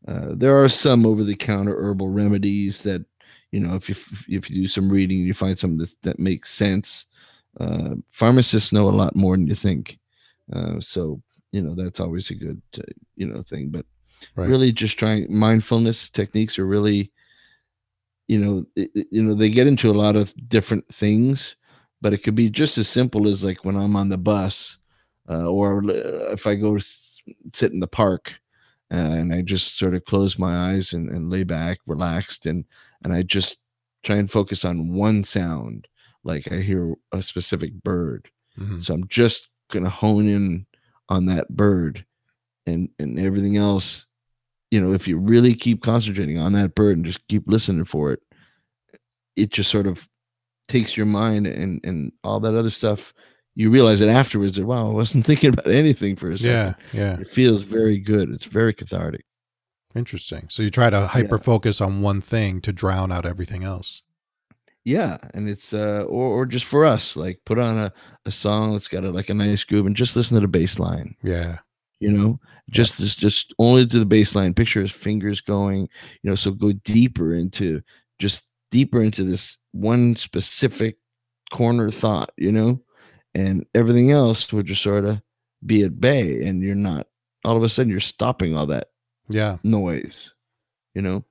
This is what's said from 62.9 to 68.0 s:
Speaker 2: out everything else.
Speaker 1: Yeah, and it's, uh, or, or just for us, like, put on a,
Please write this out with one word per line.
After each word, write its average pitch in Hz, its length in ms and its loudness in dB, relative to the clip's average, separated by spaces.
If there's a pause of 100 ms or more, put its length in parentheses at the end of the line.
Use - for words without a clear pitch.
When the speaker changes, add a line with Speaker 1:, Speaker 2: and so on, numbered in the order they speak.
Speaker 2:
out 85 120 -4
everything 90 380 -8
else. 92 400 -12 (800)
Speaker 1:
Yeah, 127 340 -2 (160)
and 104 140 -6
it's, - 260 -10
uh, 104 360 -2
or, 127 180 -2 (140)
or 131 40 0
just 123 200 -6
for 147 200 4
us, 120 300 2
like, 90 300 -8
put 110 120 0
on 113 200 0
a, 104 160 -4 (320)